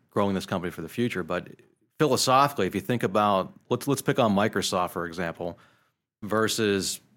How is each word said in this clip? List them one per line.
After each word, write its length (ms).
growing 240
this 140
company 240
for 100
the 80
future. 340
But 260
philosophically, 680
if 60
you 80
think 220
about, 500
let's, 180
let's 140
pick 160
on 180
Microsoft, 560
for 140
example, 540
versus 760